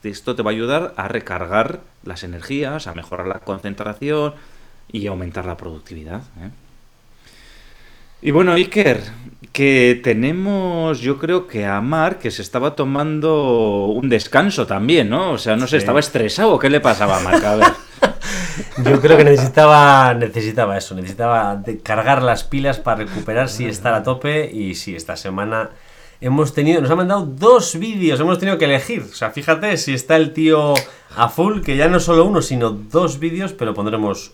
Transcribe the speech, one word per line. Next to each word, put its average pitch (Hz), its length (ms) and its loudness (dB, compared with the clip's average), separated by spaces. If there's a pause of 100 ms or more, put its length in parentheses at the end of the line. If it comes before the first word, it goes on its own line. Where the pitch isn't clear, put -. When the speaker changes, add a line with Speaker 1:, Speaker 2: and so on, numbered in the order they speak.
Speaker 1:
esto 107 320 -8
te 113 80 -6
va 107 80 -2
a 110 40 -2
ayudar 131 420 -4
a 95 100 -8
recargar 98 760 -4 (200)
las 90 220 -14
energías, 131 640 -10
a 85 60 -14
mejorar 90 340 -10
la 92 100 -8
concentración 107 960 -6 (560)
y 101 160 -8
aumentar 90 400 -8
la 85 100 -8
productividad, 80 680 -14 (180)
¿eh? 92 100 -16 (1700)
Y 147 60 0
bueno, 175 220 4
Iker, 175 480 2 (520)
que 127 500 4
tenemos, 165 1000 -2
yo 135 180 -4
creo 175 300 -4
que 104 180 -6
a 98 140 -2
Marc, 160 400 -2
que 117 100 -4
se 104 120 -12
estaba 135 340 -4
tomando 139 1080 0
un 123 220 -2
descanso 135 560 2
también, 107 460 0
¿no? 170 220 -2
O 117 60 -4
sea, 110 180 0
no 123 100 -2
sé, - 40 -6
Speaker 2:
Sí. 156 80 0
Speaker 1:
¿estaba 117 200 2
estresado 147 540 0
o 131 80 2
qué 139 100 2
le 147 80 2
pasaba 104 400 2
a - 20 -2
Marc? 87 220 2
A 104 140 2
ver. 190 100 4 (560)
Speaker 2:
<laughs> 180 640 -6
Yo 135 160 4
creo 151 160 8
que 147 80 8
necesitaba, 139 920 8
necesitaba 110 640 -2
eso, 95 160 -10
necesitaba 101 600 -2
de 104 240 -8
cargar 120 420 0
las 120 220 0
pilas 139 340 -2
para 113 200 -2
recuperarse 110 680 -4
y - 20 -4
estar 110 260 -2
a 104 120 0
tope. 147 480 -2
Y 98 240 -6
sí, - 180 -12
esta 82 220 -12
semana 104 540 -6 (500)
hemos 135 340 0
tenido, 156 260 2
nos 135 120 0
han 175 60 2
mandado 185 280 0
dos 175 500 4
vídeos, 180 440 -2
hemos 170 180 2
tenido 190 180 -2
que 160 100 0
elegir. 139 360 -2
O - 120 -16
sea, 107 160 -4
fíjate 165 480 -2
si 135 160 -4
está 127 200 0
el 160 180 2
tío 156 420 2 (420)
a 117 120 2
full, 196 340 0
que 135 140 -2
ya 151 120 4
no 180 100 4
solo 165 260 4
uno, 190 160 2
sino 117 300 -2
dos 139 480 -2
vídeos, 170 340 -6
pero 110 220 -6
pondremos 104 600 -4